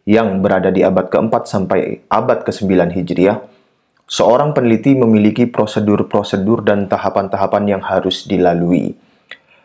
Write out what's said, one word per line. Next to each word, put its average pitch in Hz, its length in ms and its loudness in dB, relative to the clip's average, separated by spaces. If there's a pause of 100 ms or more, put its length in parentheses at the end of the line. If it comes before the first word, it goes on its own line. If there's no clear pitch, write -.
yang 104 320 2
berada 95 320 0
di 92 80 0
abad 92 240 0
keempat 113 400 -2
sampai - 640 -4
abad 120 320 0
kesembilan 92 480 0
Hijriah, 87 560 -2 (640)
seorang 139 480 2
peneliti 123 400 2
memiliki 110 480 2
prosedur-prosedur 104 1200 0
dan 101 240 0
tahapan-tahapan 98 880 -2
yang 95 80 -8
harus 92 400 -2
dilalui. 87 720 0 (680)